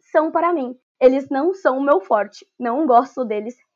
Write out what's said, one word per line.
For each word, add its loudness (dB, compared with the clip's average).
são 0
para 0
mim. -6
Eles 4
não 0
são -2
o -4
meu 2
forte. -4
Não -4
gosto 2
deles. -8